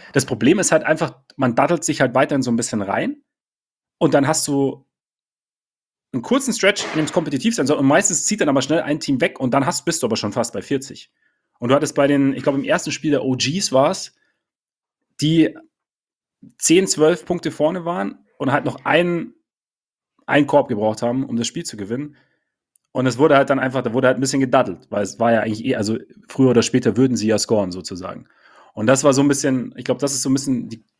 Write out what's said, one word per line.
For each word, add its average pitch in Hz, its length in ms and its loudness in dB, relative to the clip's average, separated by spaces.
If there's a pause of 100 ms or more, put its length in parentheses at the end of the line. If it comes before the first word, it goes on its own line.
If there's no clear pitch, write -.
(140)
Das 139 120 0
Problem 135 320 0
ist 185 140 -2
halt 160 120 2
einfach, 156 360 -2 (160)
man 127 180 0
dattelt 160 300 2
sich 151 180 -2
halt 123 140 0
weiterhin 135 260 2
so 127 80 -4
ein 117 60 0
bisschen 117 260 -4
rein. 113 400 -4 (800)
Und 156 160 2
dann 139 120 4
hast 151 200 -2
du 139 400 -2 (1300)
einen 127 100 -6
kurzen 262 300 -2
Stretch, 202 300 0 (100)
in 147 40 -4
dem 156 80 0
es - 80 -6
kompetitiv 151 400 -2
sein 143 140 0
soll. 143 100 2
Und 139 80 2
meistens 165 400 2
zieht 208 160 -2
dann 147 80 2
aber 135 140 2
schnell 160 180 0
ein 147 180 -4
Team 135 220 -2
weg 151 180 -2
und 123 140 -2
dann 135 140 2
hast, - 180 -4
bist - 160 -2
du 123 60 0
aber 110 80 -2
schon 104 180 -4
fast 117 200 -4
bei 98 100 -8
vierzig. - 480 -8 (480)
Und 120 100 -2
du 135 60 6
hattest 143 200 0
bei 143 120 4
den, 139 260 2
ich 113 100 -8
glaube, 143 160 0
im 139 40 -2
ersten 151 280 -2
Spiel 151 200 -4
der 131 120 2
O 131 120 -2
Gs 139 360 -4
war's, 143 440 0 (1040)
die 156 340 2 (1040)
zehn, 185 280 4
zwölf 165 380 2
Punkte 175 240 -4
vorne 165 340 -2
waren 175 360 -6 (180)
und 131 140 -2
halt 143 120 0
noch - 220 -6
einen, 170 480 0 (920)
einen 139 180 2
Korb - 220 2
gebraucht 107 340 -2
haben, 127 240 -2
um 120 100 -6
das 113 120 -2
Spiel 165 180 -10
zu - 100 -12
gewinnen. 120 400 -8 (840)
Und 131 80 0
es 127 140 0
wurde 147 180 6
halt 139 140 4
dann 135 80 2
einfach, 127 240 -2
da 113 100 -4
wurde 127 140 2
halt 127 100 4
ein 127 40 -4
bisschen 135 180 0
gedaddelt, 127 500 0
weil 101 140 -2
es - 160 -8
war 117 120 2
ja 110 100 4
eigentlich 107 220 -4
eh, 131 120 -2
also 110 240 -2 (280)
früher 135 220 4
oder 117 140 6
später 117 340 0
würden 131 180 2
sie 107 120 -2
ja 107 100 2
scoren 101 340 -2
sozusagen. 92 560 -12 (460)
Und 107 140 -4
das 131 160 4
war 143 100 6
so 135 80 4
ein 143 60 4
bisschen, 135 500 0
ich 127 80 -14
glaub, - 140 -2
das 143 160 -2
ist 131 80 -4
so 135 80 -2
ein - 20 2
bisschen 127 340 -2
die, 113 160 -14 (160)